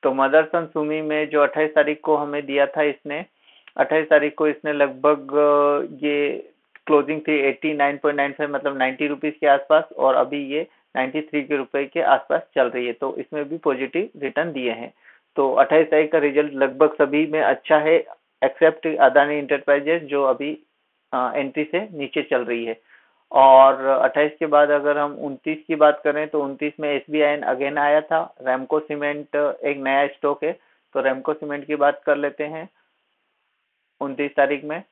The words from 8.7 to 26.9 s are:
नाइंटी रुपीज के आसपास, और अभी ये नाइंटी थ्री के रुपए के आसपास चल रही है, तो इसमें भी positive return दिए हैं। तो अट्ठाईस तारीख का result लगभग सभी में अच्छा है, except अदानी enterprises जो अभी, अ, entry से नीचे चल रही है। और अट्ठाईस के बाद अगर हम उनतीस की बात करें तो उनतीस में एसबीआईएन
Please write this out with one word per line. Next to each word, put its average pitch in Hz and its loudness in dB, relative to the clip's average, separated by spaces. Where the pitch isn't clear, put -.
नाइंटी 131 -2
रुपीज 147 -6
के 151 0
आसपास, 143 4
और 131 2
अभी 135 -2
ये 143 -4
नाइंटी 131 -4
थ्री 147 -4
के 143 -4
रुपए 139 -4
के 165 -6
आसपास 143 0
चल 127 2
रही 123 -6
है, 117 -6
तो 135 -8
इसमें 147 -10
भी 160 -10
positive 139 -4
return 147 -6
दिए 127 -4
हैं। 113 -12
तो 135 0
अट्ठाईस 151 4
तारीख 151 2
का 165 2
result 147 0
लगभग 135 2
सभी 147 0
में 151 -4
अच्छा 147 2
है, 156 2
except 156 0
अदानी 143 4
enterprises 143 0
जो 139 -2
अभी, 135 -2
अ, 127 -2
entry 139 -4
से 185 -6
नीचे 147 -6
चल 123 -2
रही 117 -4
है। 113 -8
और 135 8
अट्ठाईस 135 2
के 160 -2
बाद 147 4
अगर 147 0
हम 147 -2
उनतीस 147 -8
की 160 -2
बात 151 4
करें 151 -2
तो 151 -4
उनतीस 139 -6
में 151 -4
एसबीआईएन 147 -2